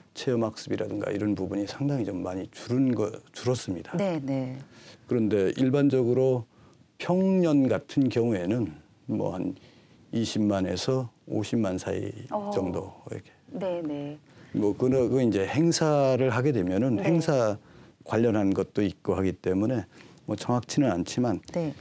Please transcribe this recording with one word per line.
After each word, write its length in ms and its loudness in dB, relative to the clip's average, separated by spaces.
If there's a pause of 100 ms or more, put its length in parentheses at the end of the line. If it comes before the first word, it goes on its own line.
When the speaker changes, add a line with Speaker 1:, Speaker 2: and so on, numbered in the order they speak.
(140)
Speaker 1:
체험학습이라든가 960 -4
이런 240 0
부분이 320 -4
상당히 380 -2
좀 180 -4
많이 280 -6
줄은 440 0
거, 160 0 (220)
줄었습니다. 640 -4
Speaker 2:
네, 260 -2
네. 340 -4 (500)
Speaker 1:
그런데 500 2
일반적으로 880 4 (540)
평년 680 4
같은 400 2
경우에는 640 0 (340)
뭐 260 -2
한 220 -4 (580)
이십만에서 960 0 (180)
오십만 520 -2
사이 320 -4 (200)
Speaker 2:
어. 220 -6
Speaker 1:
정도 400 -4 (160)
이렇게. 220 -12 (160)
Speaker 2:
네, 340 -6
네. 380 -8 (360)
Speaker 1:
뭐 220 0
그, 100 0
그 360 2
이제 240 2
행사를 800 2
하게 220 2
되면은 460 0
Speaker 2:
네. 60 -4
Speaker 1:
행사 540 2 (480)
관련한 480 2
것도 300 0
있고 320 -2
하기 180 0
때문에 520 0 (420)
뭐 80 -2
정확치는 560 0
않지만 500 -2 (100)
Speaker 2:
네. 300 -4